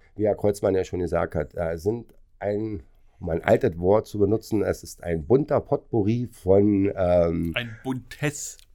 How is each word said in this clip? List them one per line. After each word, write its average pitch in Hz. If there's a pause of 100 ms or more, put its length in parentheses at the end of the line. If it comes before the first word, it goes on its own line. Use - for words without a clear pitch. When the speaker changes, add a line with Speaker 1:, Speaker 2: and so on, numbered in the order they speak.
(160)
Speaker 1:
wie 104
Herr 101
Kreuzmann 104
ja 92
schon 90
gesagt 85
hat, 76
äh, 82
sind 104 (240)
ein, 104 (380)
um 90
ein 82
altes 107
Wort 98
zu 107
benutzen, 104
es 92
ist -
ein 82
bunter 135
Potpourri 117
von, 98
ähm, 85
Speaker 2:
Ein 117
buntes. - (180)